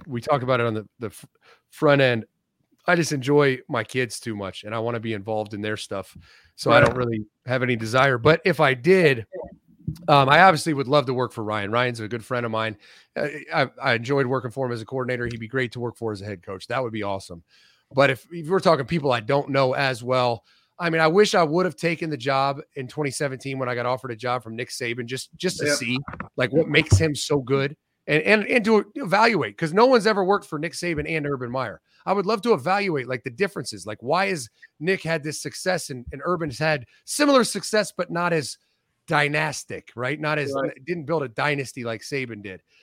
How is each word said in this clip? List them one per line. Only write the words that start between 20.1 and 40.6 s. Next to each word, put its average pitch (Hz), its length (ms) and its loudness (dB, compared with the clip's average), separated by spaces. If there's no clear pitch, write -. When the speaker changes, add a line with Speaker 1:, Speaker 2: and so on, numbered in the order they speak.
Speaker 1:
I 175 100 -2
mean, 165 120 2
I 160 60 6
wish 202 260 4
I 185 100 6
would 165 220 2
have 165 100 -4
taken 165 340 -4
the 147 80 -6
job 135 440 -2
in 131 120 -8
twenty 143 220 -4
seventeen 135 480 -6
when 131 100 -4
I 123 80 -4
got 120 120 -4
offered 127 240 -4
a 113 40 -8
job 123 280 -4
from 113 120 -12
Nick 127 140 -8
Saban 120 380 -6
just, 127 280 -8
just 180 240 -4
to - 60 -4
Speaker 2:
Yep. 147 120 2
Speaker 1:
see, 123 220 -2
like, 127 180 -2
what 151 140 2
makes 156 300 4
him 156 180 2
so 143 240 -2
good 135 360 -2
and, 151 180 2
and, 208 220 4
and 247 200 2
to 214 200 4
evaluate, 196 640 2
'cause 160 160 -4
no 226 140 6
one's 240 180 6
ever 208 180 2
worked 196 220 2
for 151 140 -8
Nick 160 140 -6
Saban 160 360 -4
and 156 160 -2
Urban 127 240 -4
Meyer. 120 320 -6
I 180 80 0
would 196 140 0
love 214 160 -2
to 233 100 4
evaluate, 170 540 -2
like, 127 160 -6
the 127 80 -10
differences. 120 560 -6
Like, 110 160 -10
why 175 240 0
has 151 220 -4
Nick 185 220 -2
had 160 220 -2
this 147 180 -8
success 180 480 -4
and, 127 220 -10
and 139 120 -12
Urban's 165 360 -4
had 151 260 0
similar 285 380 4
success, - 480 -2
but 175 200 -6
not 170 200 0
as 156 260 -2
dynastic, 147 880 -2
right? 127 240 -4
Not 151 180 -2
as, 139 160 -4
Speaker 2:
Right. 135 200 -4